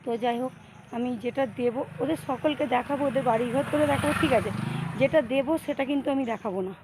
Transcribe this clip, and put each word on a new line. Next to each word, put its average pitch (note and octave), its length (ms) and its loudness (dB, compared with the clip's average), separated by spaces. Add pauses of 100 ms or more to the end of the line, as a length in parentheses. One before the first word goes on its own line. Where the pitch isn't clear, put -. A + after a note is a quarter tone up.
তো C4 60 -6 (140)
যাই A#3+ 200 2
হোক, C4 100 -6 (420)
আমি B3 140 -2 (140)
যেটা B3 200 -2 (180)
দেবো A#3+ 200 0 (180)
ওদের D4+ 200 0 (100)
সকলকে D4 360 0 (100)
দেখাবো, B3+ 340 0
ওদের C4 200 0
বাড়িঘর B3+ 420 2
করে D4+ 200 4
দেখাবো, D4 300 2
ঠিক D4+ 180 4
আছে, G3 120 -2 (480)
যেটা C#4+ 200 6 (140)
দেবো C4+ 180 2 (140)
সেটা C#4+ 260 -2
কিন্তু C#4+ 240 0
আমি C#4 80 0 (100)
দেখাবো G3+ 340 -4
না F#3+ 60 -8 (100)